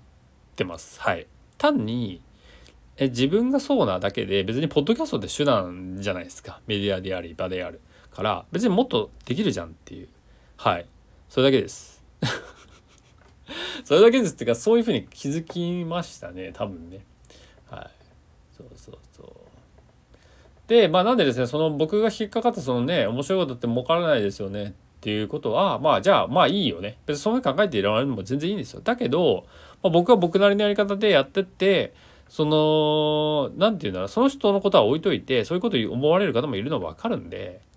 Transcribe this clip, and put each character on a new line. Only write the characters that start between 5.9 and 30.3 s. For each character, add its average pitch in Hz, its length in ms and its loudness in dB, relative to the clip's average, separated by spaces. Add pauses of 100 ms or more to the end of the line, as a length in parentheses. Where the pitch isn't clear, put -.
じ 101 100 -4
ゃ 95 40 -2
な 90 80 -8
い - 20 -14
で - 60 -16
す - 120 -14
か。 - 260 -18
メ 107 120 -2
デ 98 40 -2
ィ 98 120 0
ア 92 60 -6
で 95 120 -6
あ 92 60 -6
り、 85 140 -12
場 92 160 -6
で 90 160 -6
あ 87 40 -10
る。 - 120 -16 (300)
か - 120 -10
ら、 101 300 -2
別 190 100 -2
に 247 60 2
も 196 140 4
っ 262 40 -2
と - 240 -2 (140)
で - 100 -4
き 196 80 -2
る 185 80 2
じ 95 80 -6
ゃ 85 60 -10
ん 80 40 -16
っ - 20 -18
て - 220 -20
い - 80 -16
う。 - 60 -20 (480)
は 92 240 0
い。 85 60 -14 (420)
そ - 140 0
れ 135 60 6
だ 139 40 6
け 131 100 4
で - 60 -8
す。 - 340 -16 (200)
<laughs> - 1600 -12
そ - 120 2
れ 175 60 8
だ 226 80 10
け 254 120 6
で 220 40 2
す 160 100 -4
っ - 20 -18
て 120 80 -8
い - 20 0
う 120 40 2
か、 117 40 2
そ 214 200 2
う - 20 6
い 240 40 4
う - 40 -6
ふ - 20 -2
う 233 60 2
に 120 160 -2
気 - 180 -10
づ 160 160 -2
き 175 400 -6
ま 170 180 -4
し - 180 -16
た 87 120 -14
ね、 92 220 -12
多 117 120 -8
分 85 240 -12
ね。 92 160 -18 (640)
は - 120 -14
い。 - 80 -20 (680)
そ - 80 -20
う - 120 -20
そ - 180 -20
う。 - 40 -20 (1700)
で、 226 180 6
ま 170 120 4
あ、 180 40 4
な 240 120 2
ん - 20 4
で 180 80 4
で 131 80 2
す 123 60 -2
ね、 127 80 0
そ 135 100 -4
の 160 140 0
僕 156 280 0
が 220 100 2
引 214 180 -6
っ - 20 -18
か 226 120 -4
か 240 80 0
っ 233 40 2
た 202 80 -8
そ 127 140 -2
の 123 100 -2
ね、 147 220 0
面 123 160 -4
白 190 180 0
い - 0 -
こ 165 60 -2
と 131 80 -8
っ - 20 -12
て 120 100 -6
儲 120 160 -2
か 160 120 0
ら 170 60 0
な 160 140 2
い 117 60 2
で 101 100 0
す - 80 -14
よ 98 100 -6
ね 101 180 -8
っ 98 40 -10 (300)
て - 80 -6
い 107 120 -2
う 104 60 -4
こ 151 120 -8
と 110 120 -4
は、 147 280 0
ま 143 160 2
あ、 - 60 0
じ 180 100 4
ゃ 143 100 6
あ、 - 60 -2
ま 160 160 4
あ 139 40 6
い 196 160 0
い 143 60 0
よ 87 100 -6
ね。 101 280 -8
別 147 100 -4
に - 60 -6
そ 214 80 2
う 233 40 2
い 254 40 0
う - 20 0
ふ - 40 -8
う 156 40 2
に 135 80 -2
考 202 60 4
え 202 60 2
て 117 100 0
い - 20 4
ら 101 140 2
れ 117 60 2
る 139 60 -2
の 131 80 -2
も 98 80 -6
全 127 140 -4
然 160 140 -4
い - 20 -4
い - 20 -4
ん 196 40 -6
で 135 60 -8
す - 100 -16
よ。 - 60 -16
だ 240 140 0
け 240 140 -4
ど、 135 380 2 (340)
ま 190 80 2
あ、 - 20 4
僕 175 180 4
は 247 60 8
僕 175 240 2